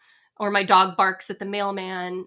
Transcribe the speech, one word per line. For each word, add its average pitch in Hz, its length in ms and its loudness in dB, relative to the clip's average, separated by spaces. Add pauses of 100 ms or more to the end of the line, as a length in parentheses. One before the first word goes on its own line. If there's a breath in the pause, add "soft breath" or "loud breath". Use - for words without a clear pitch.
(380 soft breath)
or 208 120 -2
my 202 120 2
dog 190 340 4
barks 185 340 0
at 190 80 -10
the 202 60 -10
mailman. 190 840 -6